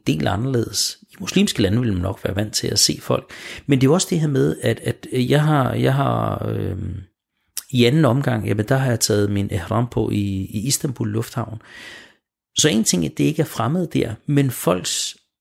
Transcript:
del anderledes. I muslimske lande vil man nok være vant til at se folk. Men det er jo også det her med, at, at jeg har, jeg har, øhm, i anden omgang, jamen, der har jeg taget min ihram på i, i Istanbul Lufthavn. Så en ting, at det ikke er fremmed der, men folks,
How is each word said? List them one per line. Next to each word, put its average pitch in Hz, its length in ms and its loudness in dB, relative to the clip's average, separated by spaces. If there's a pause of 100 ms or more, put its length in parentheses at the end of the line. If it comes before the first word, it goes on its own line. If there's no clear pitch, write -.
del 151 220 0
anderledes. 117 720 -2
I - 180 -20
muslimske 190 420 0
lande 104 180 2
vil 117 120 0
man 90 100 0
nok 92 220 -4
være 95 120 -4
vant 107 180 -2
til - 140 -4
at - 100 0
se 147 240 2
folk. - 300 -2 (340)
Men 139 140 4
det 131 60 6
er - 20 6
jo 151 60 6
også 180 160 2
det 170 100 2
her 156 80 2
med, 139 340 2
at, 113 220 0
at - 280 -4
jeg 135 320 2
har, 139 300 2
jeg 127 200 2
har, 113 540 0
øhm, 95 460 -4 (760)
i 120 140 4
anden 147 200 4
omgang, 120 440 2
jamen, 107 200 0
der 135 80 2
har 131 140 2
jeg 113 100 0
taget 104 300 2
min 101 200 0
ihram 110 400 -2
på 110 200 -2
i, 107 60 0 (340)
i 107 160 -4
Istanbul 127 440 -2
Lufthavn. 110 520 -6 (960)
Så 156 100 4
en 214 160 2
ting, 175 220 0
at - 120 -6
det 147 60 2
ikke 151 180 2
er - 40 0
fremmed 156 400 -2
der, - 280 -2 (120)
men 139 240 2
folks, - 640 -2 (240)